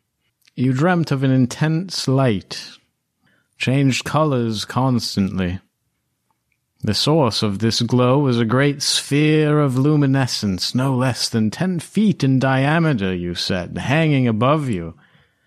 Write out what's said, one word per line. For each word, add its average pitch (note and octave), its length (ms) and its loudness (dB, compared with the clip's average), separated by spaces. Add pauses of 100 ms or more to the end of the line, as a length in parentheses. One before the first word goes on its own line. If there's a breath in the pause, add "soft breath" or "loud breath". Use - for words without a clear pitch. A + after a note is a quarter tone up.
(540)
You B2+ 180 0
dreamt E3 380 0
of C3+ 140 -2
an C3+ 80 4
intense D#3 720 0
light, C3 720 -2 (800)
changed C3+ 460 0
colors B2 600 0
constantly. G2 920 -2 (1200)
The G#2 120 -2
source C#3+ 480 0
of G2+ 160 -2
this A2 240 0
glow B2 380 2
was B2+ 180 0
a A#2+ 60 2
great C#3 380 0
sphere D3+ 760 2
of C#3 180 0
luminescence, C3+ 960 0
no C3 200 0
less B2 340 -2
than A2 220 0
ten F3 300 -4
feet G3+ 420 0
in C3+ 160 4
diameter, C3+ 760 2
you F2 200 -4
said, F2 440 -4
hanging C#3 500 2
above C3 400 0
you. E2+ 260 -6 (520 soft breath)